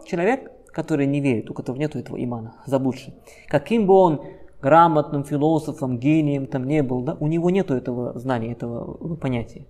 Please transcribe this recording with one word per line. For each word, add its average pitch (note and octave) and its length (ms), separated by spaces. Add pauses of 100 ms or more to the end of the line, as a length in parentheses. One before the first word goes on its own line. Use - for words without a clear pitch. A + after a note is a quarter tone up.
человек, F#3+ 440 (200)
который D#3 340
не C#3 160
верит, B2+ 300
у - 20
которого B2+ 260
нету D3+ 200
этого - 240
имана, A#2 320 (100)
заблудший, C3 480 (340)
каким G#3+ 380
бы F#3 80
он F3+ 280 (380)
грамотным D3+ 640
философом, C#3 760
гением C#3+ 480
там C3 160
не D3 180
был, B2 220
да, D#3 160
у D3+ 80
него E3 220
нету F#3 260
этого B2 420
знания, A#2+ 360
этого A#2+ 640
понятия. A#2+ 520